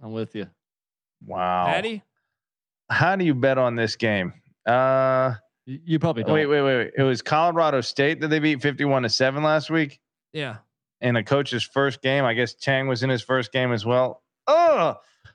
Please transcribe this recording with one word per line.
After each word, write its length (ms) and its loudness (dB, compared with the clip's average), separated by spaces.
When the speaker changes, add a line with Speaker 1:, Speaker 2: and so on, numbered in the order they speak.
Speaker 1:
I'm 120 -12
with 220 -8
you. 120 -6
Speaker 2:
Wow. 400 -2
Speaker 3:
Patty? 360 -4
Speaker 2:
How 280 0
do 80 0
you 100 2
bet 240 2
on 180 0
this 200 -2
game? 360 -2
Uh, 680 2
Speaker 1:
You, 180 -12
you 140 0
probably 240 -2
Speaker 2:
wait, 60 -4
Speaker 1:
don't. 60 -2
Speaker 2:
wait, 120 2
wait, 160 2
wait. 180 -2
It 60 2
was 200 2
Colorado 600 2
State 380 0
that 80 -2
they 100 2
beat 240 0
fifty-one 400 0
to 60 -2
seven 340 0
last 260 0
week? 300 -2
Speaker 3:
Yeah. 240 -8
Speaker 2:
In 140 2
a 60 0
coach's 400 -2
first 380 -2
game. 240 0
I 80 0
guess 220 -2
Chang 340 -2
was 140 -2
in 80 0
his 100 -2
first 320 -2
game 200 0
as 120 -4
well. 380 0
Ugh! 500 2